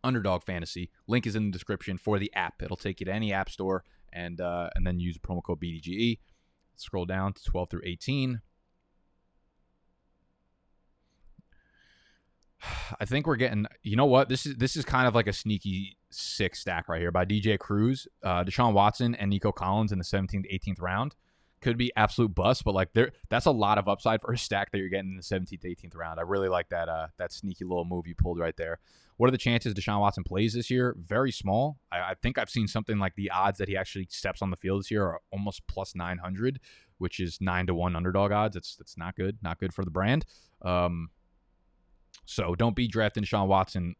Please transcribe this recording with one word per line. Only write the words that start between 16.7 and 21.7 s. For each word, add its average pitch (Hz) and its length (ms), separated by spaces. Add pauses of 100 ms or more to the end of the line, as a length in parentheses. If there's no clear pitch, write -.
right 82 100
here 87 120
by 90 140
D 104 140
J 101 200
Cruz, 113 480 (160)
uh, 90 200
Deshaun 110 300
Watson, 107 400
and 101 160
Nico 98 220
Collins 101 400
in 95 80
the 87 40
seventeenth, 95 460
eighteenth 95 300
round. 95 360 (460)
Could 120 160